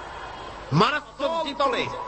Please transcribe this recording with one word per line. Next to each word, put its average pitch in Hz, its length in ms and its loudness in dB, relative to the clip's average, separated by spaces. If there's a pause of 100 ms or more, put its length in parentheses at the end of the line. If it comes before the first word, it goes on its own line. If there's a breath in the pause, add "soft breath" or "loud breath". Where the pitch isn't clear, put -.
(720)
মারাত্মক 285 720 2
দ্বিতলে 254 440 0 (220)